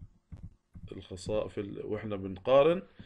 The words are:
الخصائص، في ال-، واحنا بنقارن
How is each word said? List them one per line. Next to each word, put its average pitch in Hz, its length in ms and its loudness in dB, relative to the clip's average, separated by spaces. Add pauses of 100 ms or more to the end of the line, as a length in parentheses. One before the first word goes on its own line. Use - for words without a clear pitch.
(920)
الخصائص، 98 600 -6
في 113 80 -6
ال-، 101 240 -8
واحنا 104 320 -6
بنقارن 131 680 4 (240)